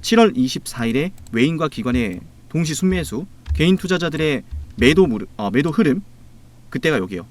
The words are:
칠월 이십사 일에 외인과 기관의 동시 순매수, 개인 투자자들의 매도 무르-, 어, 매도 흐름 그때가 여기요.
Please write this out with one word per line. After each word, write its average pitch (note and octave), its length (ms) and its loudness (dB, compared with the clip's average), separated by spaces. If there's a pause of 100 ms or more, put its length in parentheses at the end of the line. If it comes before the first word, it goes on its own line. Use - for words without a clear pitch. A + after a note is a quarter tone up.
칠월 A3+ 360 4
이십사 B2+ 480 -4
일에 C#3 260 0 (200)
외인과 D3+ 380 0
기관의 A#2 520 -4 (280)
동시 D#3 260 -2
순매수, F3+ 500 -2 (300)
개인 F3+ 220 4
투자자들의 D#3 680 -2 (320)
매도 D#3+ 320 6
무르-, G#2+ 180 -2 (120)
어, G2+ 120 -2
매도 C#3+ 220 0
흐름 F3+ 320 2 (680)
그때가 D3 280 0
여기요. F#2 340 -6